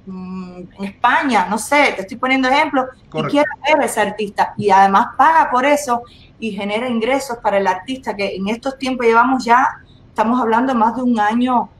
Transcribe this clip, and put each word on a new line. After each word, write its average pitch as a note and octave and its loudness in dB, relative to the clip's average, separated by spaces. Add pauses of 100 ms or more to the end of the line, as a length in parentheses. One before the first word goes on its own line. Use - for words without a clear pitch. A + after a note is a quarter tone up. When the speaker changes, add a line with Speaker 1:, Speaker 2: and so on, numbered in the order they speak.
Speaker 1:
mm, F#3 -14 (180)
en G3 -10
España, A#3+ 0
no G#3+ -2
sé, C#4+ 2
te F#3 -8
estoy - -14
poniendo C4 0
ejemplos, C#4 0 (180)
y - -20
Speaker 2:
Correcto. - -6
Speaker 1:
quiere C#4+ 2 (180)
ver D4+ 4
a A#3 0
ese - -2
artista, G3+ -2
y G#3 -2
además G3 6 (100)
paga D4+ 4
por B3+ 0
eso C#4+ 0 (360)
y G#3+ -6
genera G#3 -4
ingresos A#3+ -2
para G3+ 0
el G3 2
artista, A3+ -4
que G3+ -4
en F#3+ -6
estos A#3 -6
tiempos B3+ -2
llevamos A#3+ 4
ya, A#3 4 (400)
estamos A#3 -2
hablando A#3 0
de A#3+ 0
más A3+ 2
de B3+ -6
un A#3+ 0
año A#3 0 (100)